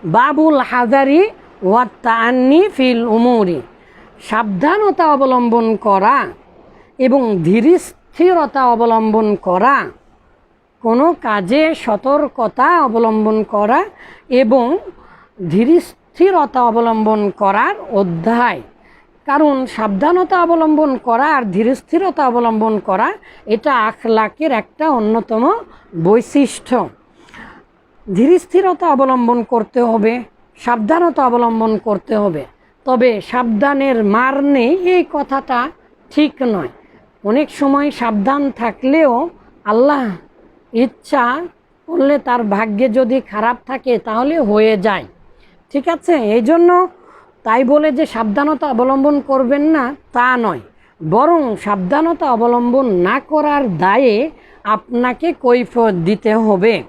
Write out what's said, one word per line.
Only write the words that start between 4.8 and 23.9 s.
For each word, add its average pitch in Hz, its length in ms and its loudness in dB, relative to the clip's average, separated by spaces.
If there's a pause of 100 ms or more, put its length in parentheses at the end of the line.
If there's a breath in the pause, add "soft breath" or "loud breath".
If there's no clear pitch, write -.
অবলম্বন 240 640 0
করা 202 500 0 (720 soft breath)
এবং 233 440 0
ধীরস্থিরতা 285 1200 0
অবলম্বন 226 680 0
করা, 196 520 0 (960)
কোনো 254 400 2
কাজে 240 520 0
সতর্কতা 269 1080 -2
অবলম্বন 220 580 0
করা 214 420 0 (440 loud breath)
এবং 254 500 2 (720 soft breath)
ধীরস্থিরতা 294 1120 0
অবলম্বন 220 680 0
করার 214 440 -2 (160)
অধ্যায়। 196 720 -2 (640 soft breath)
কারণ 285 400 0
সাবধানতা 311 760 0
অবলম্বন 311 540 2
করা 262 400 0
আর 254 60 -2
ধীরস্থিরতা 262 880 -2
অবলম্বন 226 500 -2
করা 214 340 -2 (340 loud breath)
এটা 240 320 -2
আখলাকের 220 720 -2